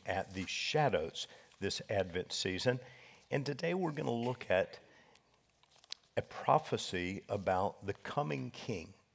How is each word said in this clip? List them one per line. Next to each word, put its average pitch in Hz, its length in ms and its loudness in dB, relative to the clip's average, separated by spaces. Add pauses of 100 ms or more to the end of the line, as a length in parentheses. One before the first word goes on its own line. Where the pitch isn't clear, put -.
at 95 280 0
the 95 140 -2
shadows 104 800 2 (320)
this 98 280 0
Advent 92 440 0
season, 98 440 2 (520)
and 143 160 0
today 143 280 -2
we're 180 180 0
gonna 143 200 -2
look 120 380 -2
at 92 300 4 (1400)
a 117 40 2
prophecy 98 1080 0
about 98 560 0
the 98 80 -2
coming 143 580 -2
king 95 420 -8 (220)